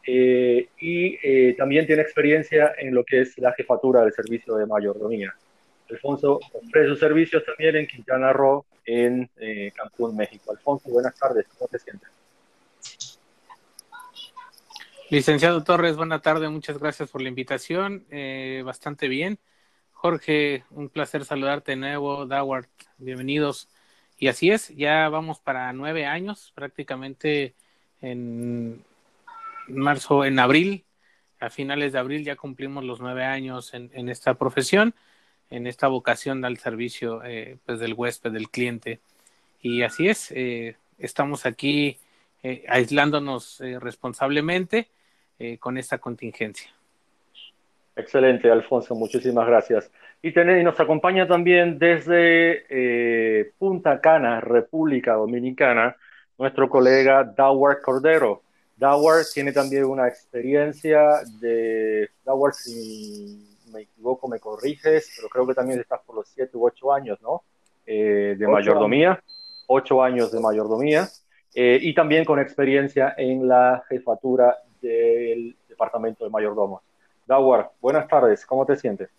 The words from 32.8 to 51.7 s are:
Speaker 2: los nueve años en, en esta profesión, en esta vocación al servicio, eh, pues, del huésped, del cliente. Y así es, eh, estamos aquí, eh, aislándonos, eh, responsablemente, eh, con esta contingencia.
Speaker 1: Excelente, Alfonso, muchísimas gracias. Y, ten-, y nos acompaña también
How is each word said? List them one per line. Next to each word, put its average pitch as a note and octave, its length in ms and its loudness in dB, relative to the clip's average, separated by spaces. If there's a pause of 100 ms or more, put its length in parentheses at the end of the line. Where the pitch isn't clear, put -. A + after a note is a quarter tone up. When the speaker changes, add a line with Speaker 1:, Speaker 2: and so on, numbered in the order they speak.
Speaker 2:
los B2 160 -12
nueve B2+ 240 -8
años C3 500 -10
en, A#2+ 180 -18
en B2 160 -10
esta B2 260 -4
profesión, F3+ 600 0 (540)
en B2 180 -12
esta B2 220 -2
vocación C3 560 -4
al B2 140 -6
servicio, A#2 680 -8
eh, A#2+ 420 -14
pues, A#2 140 -8
del A2+ 140 -6
huésped, A#2+ 360 -6
del A2 200 -10
cliente. A#2 500 -8 (600)
Y A#2+ 220 -4
así D#3 260 -2
es, - 220 -4
eh, A#2+ 460 -8 (200)
estamos - 480 -6
aquí, C#3+ 540 -4 (460)
eh, B2+ 240 -10
aislándonos, C#3+ 920 -2
eh, B2+ 200 -12
responsablemente, D3 1080 -4 (540)
eh, A#2 180 -12
con B2+ 180 -8
esta C3 220 -8
contingencia. A2+ 720 -12 (1300)
Speaker 1:
Excelente, B2 520 2
Alfonso, A2+ 460 2
muchísimas A#2 500 -2
gracias. A2+ 460 2 (320)
Y, D#3+ 100 -4
ten-, F3 280 4
y - 20 2
nos E3 160 2
acompaña E3+ 480 2
también F3 540 4